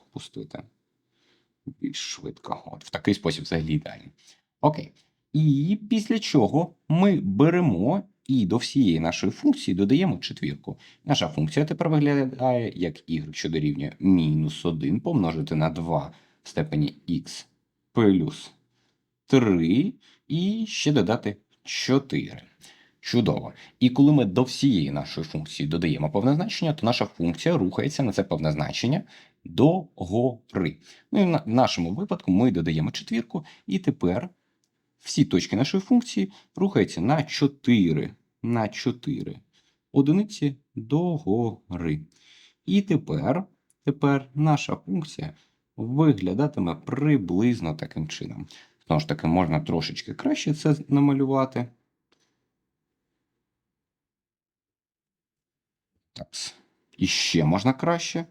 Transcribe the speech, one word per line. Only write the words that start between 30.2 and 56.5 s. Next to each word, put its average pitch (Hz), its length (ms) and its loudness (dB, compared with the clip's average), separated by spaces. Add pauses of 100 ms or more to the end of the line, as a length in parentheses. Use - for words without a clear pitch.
Ну 208 100 2
і 190 40 4
на, 170 120 2
в - 100 -8
нашому 107 460 2
випадку 180 360 -4
ми 110 200 4
додаємо 80 400 -2
четвірку, - 540 -6 (220)
і 196 120 -4
тепер 92 500 -2 (680)
всі - 260 0
точки 92 320 0
нашої 139 240 0
функції 208 520 0 (240)
рухаються 147 440 0
на 135 220 2
чотири, 113 880 2 (320)
на 113 260 -2
чотири - 680 -6 (560)
одиниці 147 640 2 (180)
догори. 110 1300 -2 (640)
І 196 160 2
тепер, 156 640 -2 (400)
тепер 139 500 0
наша 151 420 0
функція 156 580 -8 (420)
виглядатиме 110 1000 0
приблизно 110 1000 0
таким - 340 -8
чином. - 380 -12 (400)
Знову 78 140 2
ж 76 80 -4
таки, 78 180 -4
можна 80 340 2
трошечки - 540 -4
краще 277 400 -2
це 151 220 2 (120)
намалювати. 135 800 2 (4000)
Такс. - 420 -14 (440)